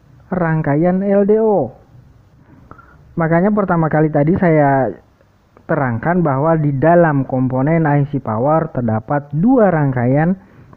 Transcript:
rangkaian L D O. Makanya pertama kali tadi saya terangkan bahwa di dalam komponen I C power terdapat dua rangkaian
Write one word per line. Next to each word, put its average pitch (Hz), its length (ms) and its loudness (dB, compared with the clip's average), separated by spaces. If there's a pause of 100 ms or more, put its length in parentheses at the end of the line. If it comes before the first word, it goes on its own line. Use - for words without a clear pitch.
(300)
rangkaian 165 720 -2
L 202 240 0
D 214 160 2
O. 185 280 0 (1500)
Makanya 170 320 0
pertama 175 400 0
kali 156 200 0
tadi 151 280 0
saya 139 520 2 (760)
terangkan 143 560 -2
bahwa 151 360 0
di 147 200 -2
dalam 156 480 2
komponen 131 600 0
I 143 240 2
C 139 80 -4
power 131 520 -2
terdapat 127 640 -4
dua 214 360 2
rangkaian 143 640 0 (420)